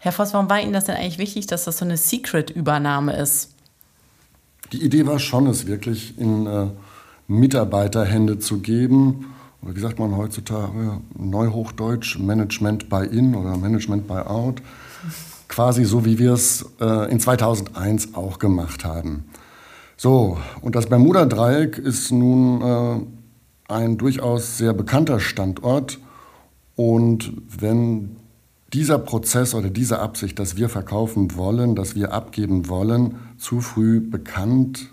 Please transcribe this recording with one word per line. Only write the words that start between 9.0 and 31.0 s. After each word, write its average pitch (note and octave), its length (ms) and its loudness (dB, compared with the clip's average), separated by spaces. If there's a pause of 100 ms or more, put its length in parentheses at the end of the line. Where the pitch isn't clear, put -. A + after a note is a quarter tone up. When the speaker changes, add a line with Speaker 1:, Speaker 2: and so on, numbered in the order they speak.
Speaker 2:
Oder F2+ 140 -10
wie F#2+ 40 -8
sagt A#2 180 -6
man G#2+ 180 0
heutzutage, G#2 840 -6 (160)
Neuhochdeutsch, A2 1000 -2
Management G#2 720 0
Buy-in A2+ 460 2
oder F#2 220 -4
Management G2+ 520 -2
Buy-out. A2+ 540 -4 (840)
Quasi B2 360 4
so, A2+ 200 4
wie A2+ 140 4
wir A#2+ 140 6
es, - 340 2 (140)
äh, A2 300 2
in A#2 100 2
zweitausendeins A2 920 0
auch F#2 240 -8
gemacht F2+ 460 0
haben. D#2+ 400 -6 (720)
So, A#2+ 420 4 (220)
und A#2 140 -4
das A#2 120 2
Bermuda-Dreieck C3+ 920 6
ist C3+ 320 -4
nun, B2 520 4
äh, - 1120 -4
ein A2+ 240 0
durchaus A#2+ 640 -2
sehr A2+ 140 2
bekannter B2+ 480 2
Standort. B2 800 -2 (720)
Und A#2 580 2 (280)
wenn A2 560 -2 (560)
dieser D3 260 2
Prozess B2 560 -2
oder G2 160 -2
diese A2+ 300 0
Absicht, G2+ 400 -6
dass F2+ 160 -6
wir A2+ 120 0
verkaufen G2+ 680 -2